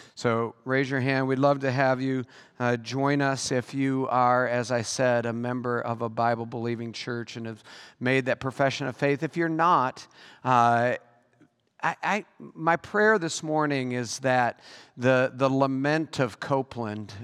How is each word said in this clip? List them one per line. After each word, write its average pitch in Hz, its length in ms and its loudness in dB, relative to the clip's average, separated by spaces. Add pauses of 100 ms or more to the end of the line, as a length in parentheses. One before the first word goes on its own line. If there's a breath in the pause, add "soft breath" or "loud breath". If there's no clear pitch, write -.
(160 loud breath)
So 113 480 -2
raise 131 260 0
your 135 120 -2
hand. 135 260 0
We'd 131 120 0
love 143 220 4
to 135 100 0
have 131 280 2
you, 131 240 -2 (340 loud breath)
uh, 120 200 0
join 135 440 0
us 135 300 -2
if 127 220 -2
you 135 360 0
are, 123 380 4
as 120 240 -2
I 120 120 0
said, 120 420 0
a 117 80 -2
member 120 480 -4
of 117 200 -4
a 117 60 -4
Bible-believing 117 840 -4
church 120 420 -8
and 117 100 -10
have 113 160 -12 (380 loud breath)
made 127 280 2
that 120 120 0
profession 135 480 -2
of 123 80 -6
faith. 143 280 0
If 156 120 -6
you're 170 140 0
not, 160 580 2 (380 loud breath)
uh, 120 500 4 (840)
I, 165 200 -2
I, 190 240 -2 (140)
my 160 380 -2
prayer 214 420 4
this 165 240 -4
morning 147 480 0
is 123 280 -4
that 127 420 2 (340 loud breath)
the, 127 400 4
the 135 140 2
lament 135 720 0
of 120 200 0
Copeland, 113 720 -4 (120)